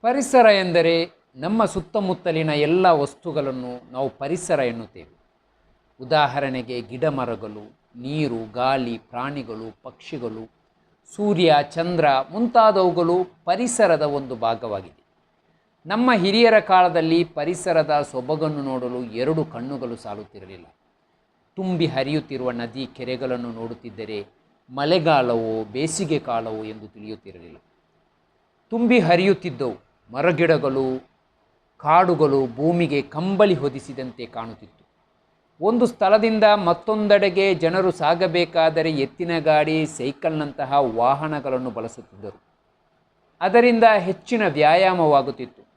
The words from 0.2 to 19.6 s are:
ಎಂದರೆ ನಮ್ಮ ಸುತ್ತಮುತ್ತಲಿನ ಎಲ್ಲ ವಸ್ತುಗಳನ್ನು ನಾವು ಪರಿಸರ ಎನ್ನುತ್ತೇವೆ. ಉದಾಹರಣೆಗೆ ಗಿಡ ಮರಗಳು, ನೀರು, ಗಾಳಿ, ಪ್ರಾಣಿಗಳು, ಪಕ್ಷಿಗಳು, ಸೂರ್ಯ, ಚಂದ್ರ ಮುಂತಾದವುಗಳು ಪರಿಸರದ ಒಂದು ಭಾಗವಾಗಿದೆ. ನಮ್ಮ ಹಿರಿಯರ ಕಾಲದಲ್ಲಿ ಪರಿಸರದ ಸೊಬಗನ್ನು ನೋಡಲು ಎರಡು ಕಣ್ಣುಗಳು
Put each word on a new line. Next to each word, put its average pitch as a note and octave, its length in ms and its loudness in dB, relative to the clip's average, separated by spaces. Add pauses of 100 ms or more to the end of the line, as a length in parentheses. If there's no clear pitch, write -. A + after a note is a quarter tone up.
ಎಂದರೆ E3+ 640 4 (240)
ನಮ್ಮ G3 300 0
ಸುತ್ತಮುತ್ತಲಿನ F3 840 -2
ಎಲ್ಲ D3+ 380 2
ವಸ್ತುಗಳನ್ನು C3+ 1040 -2
ನಾವು C3 180 -4
ಪರಿಸರ D#3+ 500 -4
ಎನ್ನುತ್ತೇವೆ. A2+ 600 -8 (800)
ಉದಾಹರಣೆಗೆ C3 800 -2
ಗಿಡ A#2+ 240 -6
ಮರಗಳು, A2 720 -6 (240)
ನೀರು, A#2+ 520 -4
ಗಾಳಿ, B2 440 -2
ಪ್ರಾಣಿಗಳು, A#2 880 -12
ಪಕ್ಷಿಗಳು, A#2 680 -12 (640)
ಸೂರ್ಯ, F3+ 400 2 (160)
ಚಂದ್ರ E3 340 -2 (260)
ಮುಂತಾದವುಗಳು F#3 920 2 (220)
ಪರಿಸರದ F#3 560 2
ಒಂದು C#3 340 -4
ಭಾಗವಾಗಿದೆ. A2 680 -6 (840)
ನಮ್ಮ A#3 260 0
ಹಿರಿಯರ G#3+ 480 4
ಕಾಲದಲ್ಲಿ E3+ 640 4
ಪರಿಸರದ D#3 880 -2
ಸೊಬಗನ್ನು D3 520 -4
ನೋಡಲು B2+ 400 -6
ಎರಡು C3 420 -2
ಕಣ್ಣುಗಳು B2 500 -10